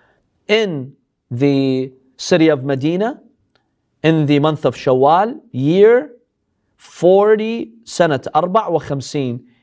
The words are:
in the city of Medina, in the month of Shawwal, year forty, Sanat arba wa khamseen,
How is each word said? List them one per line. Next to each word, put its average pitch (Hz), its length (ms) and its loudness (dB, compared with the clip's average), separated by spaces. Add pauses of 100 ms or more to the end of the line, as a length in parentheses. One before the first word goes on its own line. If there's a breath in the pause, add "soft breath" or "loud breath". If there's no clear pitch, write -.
(480 soft breath)
in 175 480 -4 (340)
the 131 640 0 (240)
city 160 300 2
of 143 160 0
Medina, 160 580 -4 (800)
in 156 240 2
the 143 140 2
month 156 260 -2
of 127 100 -2
Shawwal, 151 640 2 (120)
year 202 600 2 (640)
forty, 214 960 0 (100)
Sanat 156 500 -2
arba 180 380 0
wa 160 80 0
khamseen, 135 640 -8 (200 soft breath)